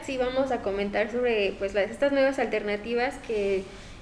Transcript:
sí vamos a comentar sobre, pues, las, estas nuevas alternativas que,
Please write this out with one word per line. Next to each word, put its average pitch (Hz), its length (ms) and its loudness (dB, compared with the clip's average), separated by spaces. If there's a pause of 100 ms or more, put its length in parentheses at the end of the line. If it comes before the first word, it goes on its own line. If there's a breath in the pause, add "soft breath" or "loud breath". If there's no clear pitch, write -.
sí 269 140 -4
vamos 254 340 2
a 233 100 0
comentar 202 500 0
sobre, 226 480 2
pues, 196 140 -2
las, 202 160 2
estas 277 220 2
nuevas 269 280 4
alternativas 220 800 0
que, 196 440 0 (380 loud breath)